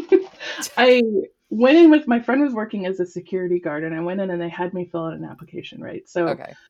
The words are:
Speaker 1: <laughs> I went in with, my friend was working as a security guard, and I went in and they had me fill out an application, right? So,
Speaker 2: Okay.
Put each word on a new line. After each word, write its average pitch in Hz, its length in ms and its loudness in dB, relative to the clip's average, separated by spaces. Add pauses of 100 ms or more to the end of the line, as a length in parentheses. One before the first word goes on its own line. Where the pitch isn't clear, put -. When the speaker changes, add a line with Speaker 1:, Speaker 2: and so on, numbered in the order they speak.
(120)
Speaker 1:
<laughs> - 640 -4
I 254 260 6 (480)
went 247 260 4
in 339 140 10
with, 302 160 4
my 240 140 0
friend 247 200 -2
was 277 140 0
working 214 320 -8
as 190 140 -6
a 180 60 -4
security 180 520 -6
guard, 156 240 -6
and 160 100 -8
I 160 80 -8
went 180 200 -6
in 185 100 -6
and 175 100 -6
they 170 80 -8
had 175 260 -8
me 180 100 -8
fill 165 220 -8
out 160 80 -8
an 156 100 -14
application, - 580 -18
right? - 260 -16
So, 175 200 -4
Speaker 2:
Okay. - 260 -8 (160)